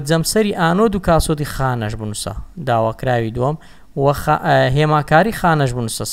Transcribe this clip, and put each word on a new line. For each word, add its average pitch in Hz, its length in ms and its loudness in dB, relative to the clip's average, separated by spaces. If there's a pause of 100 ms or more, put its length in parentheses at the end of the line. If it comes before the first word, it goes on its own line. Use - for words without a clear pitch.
جەمسەری 165 600 0
ئانۆد 190 360 2
و 196 40 -2
کاسۆدی 156 560 0
خانەش 120 440 -2
بنووسە، 107 340 -8 (320)
داواکراوی 117 720 0
دووەم، 135 220 -2 (380)
و 143 180 2
خا-، 151 320 0
ئە، 143 100 4 (200)
هێماکاری 151 640 4
خانەش 151 360 2
بنووسە، 113 360 -6